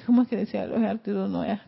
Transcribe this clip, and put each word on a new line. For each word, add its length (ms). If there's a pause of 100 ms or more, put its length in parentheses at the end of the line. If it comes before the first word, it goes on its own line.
¿cómo 160
es 60
que 100
decía 260
Elohim 220
Arturo? 420
No 160
es 240